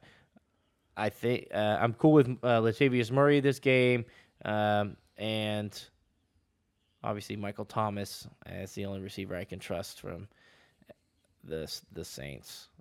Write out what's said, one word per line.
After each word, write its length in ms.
I 100
think, 460
uh, 260
I'm 140
cool 180
with, 160
uh, 160
Latavius 500
Murray 300
this 200
game, 440
um, 540
and 640
obviously 320
Michael 260
Thomas 640
as 280
the 120
only 140
receiver 340
I 120
can 140
trust 420
from 260
the, 280
the 100
Saints. 640